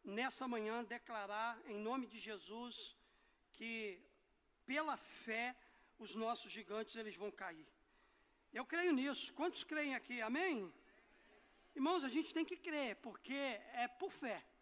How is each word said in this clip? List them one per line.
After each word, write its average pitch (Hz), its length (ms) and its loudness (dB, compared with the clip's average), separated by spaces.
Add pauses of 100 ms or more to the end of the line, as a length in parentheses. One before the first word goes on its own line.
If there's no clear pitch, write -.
nessa 247 460 -2
manhã, 226 340 0
declarar 226 840 -4
em 208 100 -6
nome 233 300 0
de 214 100 -12 (100)
Jesus 220 680 -8 (560)
que, 220 480 -4 (640)
pela 294 300 2
fé, 233 580 -2 (460)
os 202 160 -8
nossos 226 340 0
gigantes, 214 460 -4
eles 214 220 -4
vão 202 140 -4
cair. 165 360 -8 (880)
Eu 247 120 0
creio 339 280 6
nisso. 262 400 2
Quantos 349 320 0
creem 294 280 2
aqui? 247 280 -2
Amém? 240 520 4 (1000)
Irmãos, 311 300 6
a 247 100 2
gente 320 180 2
tem 320 120 4
que 349 100 -4
crer, 294 400 0 (120)
porque 254 340 -4 (420)
é - 60 2 (100)
por 381 100 0
fé. 214 320 -2 (200)